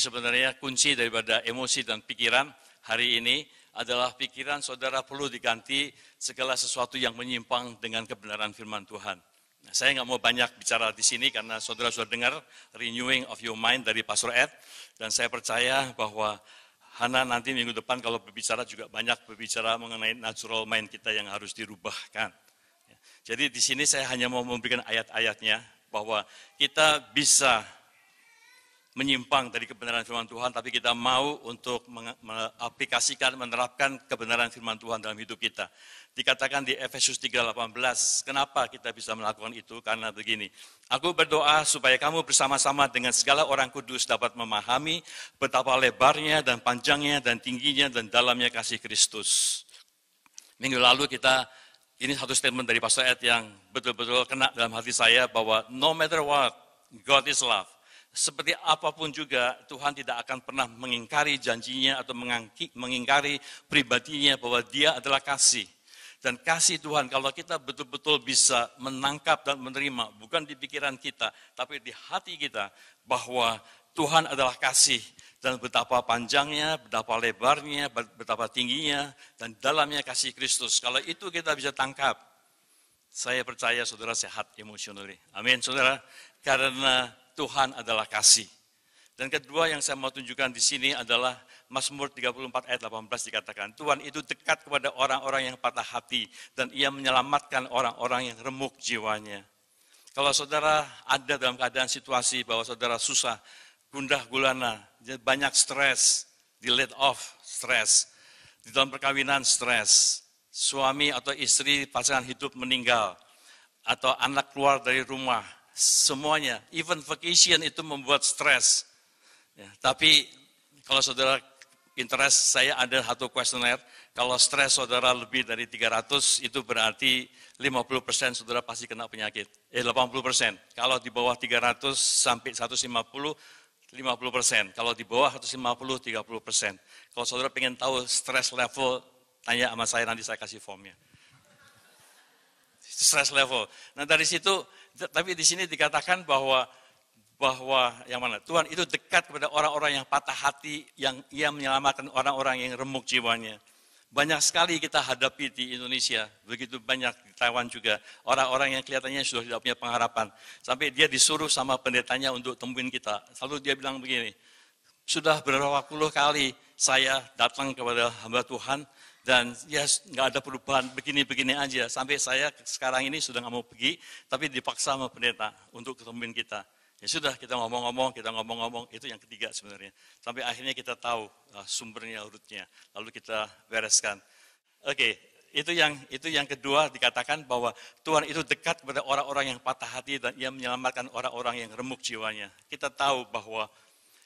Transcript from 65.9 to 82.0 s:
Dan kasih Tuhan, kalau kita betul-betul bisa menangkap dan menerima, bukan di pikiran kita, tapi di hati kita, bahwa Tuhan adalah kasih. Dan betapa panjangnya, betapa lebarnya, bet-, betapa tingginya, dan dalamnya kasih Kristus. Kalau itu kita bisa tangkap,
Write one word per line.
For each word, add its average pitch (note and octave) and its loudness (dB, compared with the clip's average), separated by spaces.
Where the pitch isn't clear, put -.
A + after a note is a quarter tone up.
Dan B2 -2
kasih E3 2
Tuhan, D3 2
kalau C3+ 0
kita E3 -6
betul-betul C3+ 0
bisa B2 4
menangkap C#3 0
dan C#3 -2
menerima, B2+ -4
bukan A#2 -2
di D3 -14
pikiran C3+ -6
kita, A#2+ -6
tapi C3 -8
di A#2 -16
hati F3+ -8
kita, A2+ -6
bahwa A#2+ 0
Tuhan D#3+ 4
adalah C3 0
kasih. C3 4
Dan B2+ -2
betapa B2 2
panjangnya, C#3+ 0
betapa A2+ -2
lebarnya, C#3+ 0
bet-, A2+ -4
betapa A2+ -4
tingginya, C#3+ -2
dan A2+ -12
dalamnya D3 2
kasih B2+ -4
Kristus. B2 0
Kalau B2 0
itu E3 -6
kita E3 -2
bisa C#3 -4
tangkap, C3+ -2